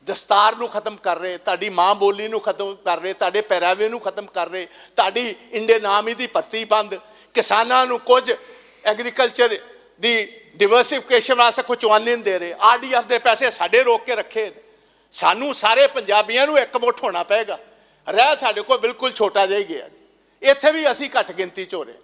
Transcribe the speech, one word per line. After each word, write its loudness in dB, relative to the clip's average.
ਦਸਤਾਰ 0
ਨੂੰ -8
ਖਤਮ -8
ਕਰ -4
ਰਹੇ, -8
ਤੁਹਾਡੀ -4
ਮਾਂ 2
ਬੋਲੀ 0
ਨੂੰ -6
ਖਤਮ -6
ਕਰ -4
ਰਹੇ, -8
ਤੁਹਾਡੇ -2
ਪਹਿਰਾਵੇ 0
ਨੂੰ -8
ਖਤਮ -8
ਕਰ -6
ਰਹੇ, -10
ਤੁਹਾਡੀ -2
ਇੰਡੀਅਨ 0
ਆਰਮੀ 0
ਦੀ -8
ਭਰਤੀ -6
ਬੰਦ, -2
ਕਿਸਾਨਾਂ 2
ਨੂੰ -4
ਕੁਝ 2
ਐਗਰੀਕਲਚਰ 0
ਦੀ 0
ਡਾਇਵਰਸਿਫਿਕੇਸ਼ਨ 2
ਵਾਸਤੇ 2
ਕੁਝ -4
ਚੁਆਨੇ 2
ਨਹੀਂ -2
ਦੇ 0
ਰਹੇ, -8
ਆਰ 6
ਡੀ -8
ਐਫ 0
ਦੇ 0
ਪੈਸੇ 0
ਸਾਡੇ 0
ਰੋਕ 0
ਕੇ -4
ਰੱਖੇ -6
ਨੇ। -14
ਸਾਨੂੰ -2
ਸਾਰੇ 4
ਪੰਜਾਬੀਆਂ 0
ਨੂੰ 2
ਇਕਮੁੱਠ -2
ਹੋਣਾ -4
ਪਏਗਾ। -2
ਰਹਿ 4
ਸਾਡੇ -4
ਕੋਲ 0
ਬਿਲਕੁਲ -4
ਛੋਟਾ 0
ਜਿਹਾ 0
ਹੀ -2
ਗਿਆ, -10
ਇੱਥੇ 4
ਵੀ 0
ਅਸੀਂ -6
ਘੱਟ -2
ਗਿਣਤੀ -8
'ਚ -12
ਹੋ -6
ਰਹੇ। -18